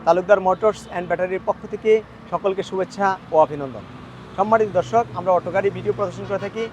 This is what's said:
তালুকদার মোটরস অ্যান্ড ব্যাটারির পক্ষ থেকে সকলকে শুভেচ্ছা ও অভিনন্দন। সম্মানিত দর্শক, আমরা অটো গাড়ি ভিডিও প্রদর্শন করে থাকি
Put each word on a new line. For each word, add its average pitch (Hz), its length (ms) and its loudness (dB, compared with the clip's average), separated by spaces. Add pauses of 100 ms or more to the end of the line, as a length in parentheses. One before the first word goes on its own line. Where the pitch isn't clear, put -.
তালুকদার 185 360 6
মোটরস 185 480 0
অ্যান্ড 175 200 -6
ব্যাটারির 180 380 -2
পক্ষ 208 240 -4
থেকে 220 320 2 (280)
সকলকে 190 320 -2
শুভেচ্ছা 190 560 -2 (140)
ও 160 60 4
অভিনন্দন। 143 420 0 (560)
সম্মানিত 214 360 4
দর্শক, 220 320 2 (100)
আমরা 180 180 0
অটো 175 180 0
গাড়ি 196 200 0
ভিডিও 185 260 -4
প্রদর্শন 196 320 -4
করে 196 100 -2
থাকি 208 340 -6